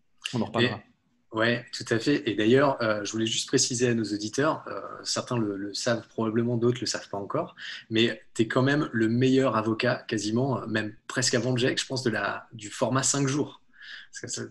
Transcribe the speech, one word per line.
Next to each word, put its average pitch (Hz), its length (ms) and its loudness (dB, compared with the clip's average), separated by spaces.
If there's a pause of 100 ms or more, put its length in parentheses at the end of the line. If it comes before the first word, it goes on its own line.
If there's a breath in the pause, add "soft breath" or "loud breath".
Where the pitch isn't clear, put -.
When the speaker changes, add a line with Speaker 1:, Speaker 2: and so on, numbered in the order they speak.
(320)
Speaker 1:
On 120 100 0
en - 20 0
reparlera. 113 320 0
Speaker 2:
Et, - 600 -16
ouais, 113 360 2
tout - 180 -8
à 113 80 4
fait. 143 320 2
Et 98 60 -2
d'ailleurs, 131 460 4
euh, 107 220 -2
je 98 60 -8
voulais 113 160 -2
juste - 220 -4
préciser 123 400 2
à 120 60 4
nos 113 100 0
auditeurs, 107 640 -2
euh, 101 120 -8 (220)
certains - 360 -2
le, 104 180 0
le 101 180 -8
savent 117 340 -2
probablement, 117 480 0
d'autres 120 240 2
le 104 60 -4
savent - 220 -4
pas 98 100 -6
encore, 113 380 -4 (340 loud breath)
mais 113 320 2 (100)
t'es 113 140 2
quand 131 160 2
même 143 300 2
le 113 160 2
meilleur 131 480 4
avocat, 113 400 0 (100)
quasiment, 113 560 0
euh, - 40 -8
même 107 280 -4 (140)
presque - 260 0
avant 123 220 2
Jake, 135 240 0
je - 60 -4
pense, 127 180 -4
de 117 60 2
la, 104 420 -4
du 104 180 -12
format 131 320 0
cinq 139 240 0
jours. 135 320 -2 (520 loud breath)
Parce - 100 -14
que 113 80 -10
ça, 117 220 -8